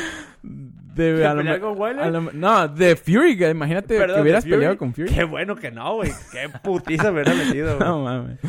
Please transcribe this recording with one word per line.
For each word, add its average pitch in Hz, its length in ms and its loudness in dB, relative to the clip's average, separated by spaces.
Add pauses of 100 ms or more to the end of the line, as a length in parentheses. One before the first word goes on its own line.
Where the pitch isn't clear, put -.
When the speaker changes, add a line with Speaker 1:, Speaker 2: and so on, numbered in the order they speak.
(420)
Speaker 1:
de, 143 720 -4
Speaker 2:
¿De 160 120 4
Speaker 1:
a 147 80 2
lo 147 40 -2
Speaker 2:
pelear 160 220 0
Speaker 1:
me-, - 0 -
Speaker 2:
con 208 200 -6
Wilder? 247 240 -4
Speaker 1:
a 165 60 0
lo 165 120 -2
me-, 165 100 -8
no, 175 360 2
de 165 280 4
Fury, 240 400 4
güey, 170 140 2
imagínate 165 480 -2
Speaker 2:
Perdón, 190 180 2
Speaker 1:
que 202 60 4
hubieras 160 220 4
Speaker 2:
de 151 60 -8
Fury. 185 80 4
Speaker 1:
peleado 190 200 2
con 123 160 -6
Fury. 165 180 -6
Speaker 2:
Qué 170 120 2
bueno 165 320 -6
que 135 140 -12
no, 127 260 -6
güey. 196 140 -4 (220)
Qué 135 160 -10 (140)
putiza 180 500 0
me 156 100 0
hubiera 190 120 2
metido, 160 420 -2
Speaker 1:
<laughs> - 0 -
Speaker 2:
güey. 139 120 0
Speaker 1:
No 156 160 0
mames. 123 340 -6 (100)